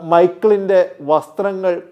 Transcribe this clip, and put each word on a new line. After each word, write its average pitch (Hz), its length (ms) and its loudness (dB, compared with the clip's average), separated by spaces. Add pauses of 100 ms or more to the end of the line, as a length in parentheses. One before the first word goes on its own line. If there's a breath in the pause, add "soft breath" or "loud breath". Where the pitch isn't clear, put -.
മൈക്കിളിൻ്റെ 185 960 0
വസ്ത്രങ്ങൾ 180 920 -4